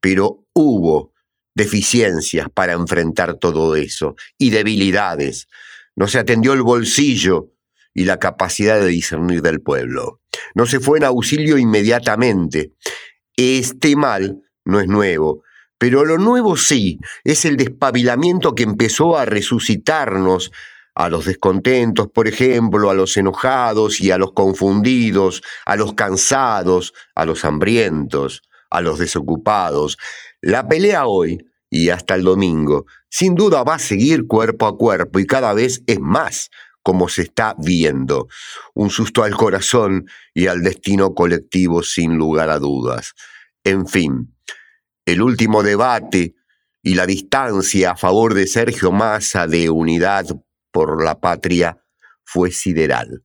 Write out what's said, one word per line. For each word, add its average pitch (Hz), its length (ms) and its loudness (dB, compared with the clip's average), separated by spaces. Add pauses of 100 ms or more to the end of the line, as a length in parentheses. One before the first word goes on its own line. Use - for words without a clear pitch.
Pero 95 540 -2
hubo 90 580 2 (440)
deficiencias 101 960 0
para 90 200 0
enfrentar 85 600 -2
todo 80 400 0
eso 76 400 -4 (240)
y 131 120 2
debilidades. 98 1000 0 (480)
No 101 100 0
se 123 140 0
atendió 117 320 2
el 135 100 2
bolsillo 117 880 2 (420)
y 92 120 -2
la 92 160 0
capacidad 95 600 0
de 98 60 2
discernir 85 560 -2
del 78 180 0
pueblo. 65 600 -6 (340)
No 117 120 2
se 131 120 -2
fue 139 200 2
en 147 60 2
auxilio 143 540 0
inmediatamente. 107 1160 0 (640)
Este 131 600 0
mal 98 440 -2 (240)
no 98 140 0
es 98 80 0
nuevo, 90 560 0 (360)
pero 123 260 4
lo 160 120 2
nuevo 214 400 2
sí 127 440 0 (240)
es 151 200 0
el 147 120 2
despabilamiento 127 960 0
que 117 80 -2
empezó 113 560 0
a 131 60 0
resucitarnos 104 1300 0 (420)
a 85 140 -2
los 82 160 -4
descontentos, 101 840 0
por 110 220 0
ejemplo, 113 600 2
a 95 60 2
los 95 220 0
enojados 107 840 0
y 92 120 2
a 90 60 2
los 95 140 0
confundidos, 98 1120 0 (240)
a - 80 0
los 104 200 -2
cansados, 98 1000 0 (220)
a 82 80 0
los 80 200 -4
hambrientos, 76 1000 -2 (280)
a 87 120 -2
los 80 160 -2
desocupados. 80 1000 -2 (460)
La 117 260 0
pelea 165 380 2
hoy 92 320 -2 (320)
y 82 180 0
hasta 90 260 0
el 92 80 0
domingo, 82 600 2 (240)
sin 185 260 0
duda 170 300 4
va 156 120 0
a - 20 -8
seguir 127 480 0
cuerpo 110 400 0
a 104 100 -2
cuerpo 95 440 0
y 95 60 0
cada 123 280 0
vez 123 320 0
es 101 120 0
más 98 520 -4 (320)
como 92 260 2
se - 140 -4
está 110 360 -4
viendo. 73 680 0 (460)
Un 101 160 -2
susto 117 320 -2
al 107 140 0
corazón 95 680 0 (280)
y 90 140 2
al 90 140 -2
destino 95 520 0
colectivo, 87 680 0
sin 82 340 -2
lugar 78 340 0
a 76 80 0
dudas. 64 540 -4 (520)
En 98 220 0
fin, 67 500 -2 (680)
el 87 160 0
último 113 400 2
debate 104 720 0 (480)
y 95 120 0
la 90 120 2
distancia 98 840 0
a 90 40 -6
favor 107 380 2
de 95 120 2
Sergio 110 460 0
Massa 104 540 -2
de 82 240 0
Unidad 85 560 0 (440)
por 80 320 -2
la 80 180 -2
Patria 85 640 -2 (420)
fue 90 280 -2
sideral. 67 720 -4